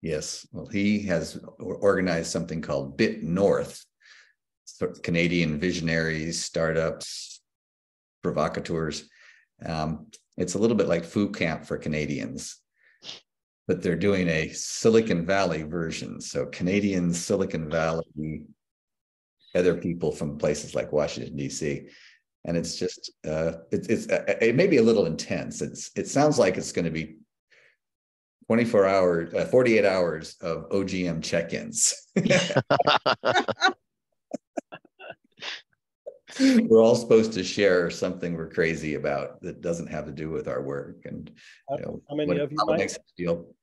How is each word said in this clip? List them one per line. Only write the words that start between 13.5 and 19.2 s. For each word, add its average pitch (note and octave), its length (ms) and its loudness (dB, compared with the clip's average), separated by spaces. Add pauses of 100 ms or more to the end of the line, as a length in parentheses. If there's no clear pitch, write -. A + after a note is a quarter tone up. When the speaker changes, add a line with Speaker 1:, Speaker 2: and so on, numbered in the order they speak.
Speaker 1:
but F2+ 160 0
they're F2 140 0
doing F#2 320 2
a D#2 200 0
Silicon A2 760 2
Valley F2+ 380 0
version. D#2+ 580 -8
So - 240 -6
Canadian F#2 680 0
Silicon F2 560 -2
Valley, D#2+ 760 -4 (1080)